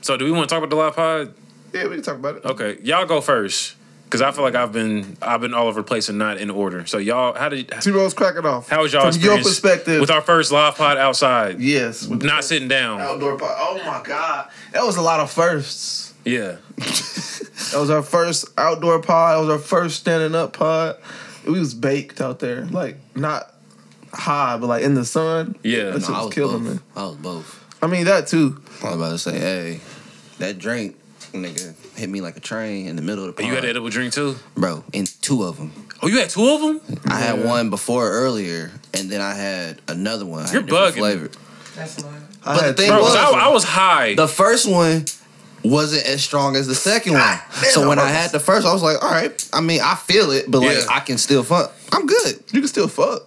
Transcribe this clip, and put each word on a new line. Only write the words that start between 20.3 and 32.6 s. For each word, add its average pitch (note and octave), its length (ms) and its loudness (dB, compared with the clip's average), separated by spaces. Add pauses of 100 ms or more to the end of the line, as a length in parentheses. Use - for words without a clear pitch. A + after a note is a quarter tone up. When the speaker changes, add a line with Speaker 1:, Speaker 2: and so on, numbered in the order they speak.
Speaker 2:
up E3 160 -2
pod. D#3+ 440 0 (480)
We E3 140 0
was C#3+ 160 -2
baked C3+ 460 -2
out B2+ 180 -4
there. B2 280 -6
Like, C#3 320 -6 (180)
not C#3+ 360 -6 (600)
high, C#3+ 460 -2
but, A#2+ 100 -4
like, A#2 160 0
in C#3 100 4
the B2+ 100 2
sun. D#3+ 600 -2
Speaker 1:
Yeah. A2+ 260 0
Speaker 2:
That - 40 -4
Speaker 3:
No, - 60 -2
Speaker 2:
shit E2+ 100 -6
Speaker 3:
I E2+ 80 -2
Speaker 2:
was A2+ 80 -4
Speaker 3:
was G#2 80 -8
Speaker 2:
killing B2+ 300 -2
Speaker 3:
both. A2 100 -6
Speaker 2:
me. F#2 60 -6 (140)
Speaker 3:
I G2+ 100 -10
was E2+ 120 -12
both. E2 480 -14 (180)
Speaker 2:
I D#3+ 60 0
mean, F3 160 0
that F3 240 4
too. D3 320 2 (220)
Speaker 3:
I - 60 -8
was F2 80 -4
about E2 140 -2
to E2 80 -6
say, E2+ 200 -6
hey, E2+ 420 -6 (580)
that F#2+ 200 -6
drink, A2 380 -6 (360)
nigga, F2 420 -10 (220)
hit G#2+ 120 -8
me G2 120 -6
like E2+ 160 -10
a - 40 -20
train G#2+ 460 -8